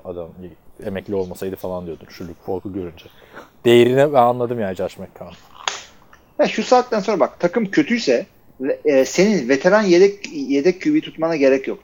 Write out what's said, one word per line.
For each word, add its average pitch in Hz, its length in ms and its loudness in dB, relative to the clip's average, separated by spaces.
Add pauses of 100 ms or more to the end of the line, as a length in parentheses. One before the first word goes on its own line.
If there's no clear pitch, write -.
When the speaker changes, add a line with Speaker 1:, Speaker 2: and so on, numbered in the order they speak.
Speaker 1:
adam 87 240 -12 (560)
emekli 98 300 -8
olmasaydı 95 420 -6
falan 90 300 -10
diyordur 78 220 -14
şu - 160 -16
Luke 85 220 -16
Falk'u 95 260 -8
görünce. 87 320 -12 (600)
Değerini 123 480 6
ben 131 100 6
anladım 123 380 0
yani 95 140 -6
Josh 92 240 -8
McCown. 90 360 -18 (1040)
Speaker 2:
Ya 294 80 2
şu 214 160 -4
saatten 240 380 2
sonra 190 200 -2
bak - 200 -2
takım 190 300 -2
kötüyse 156 560 0 (340)
ve, 131 240 -4
e, 135 200 4
senin 175 440 0
veteran 180 340 2
yedek, 196 500 4
yedek 143 480 -2
Q 151 140 0
B 156 60 0
tutmana 160 360 -4
gerek 135 320 2
yok. 101 160 -6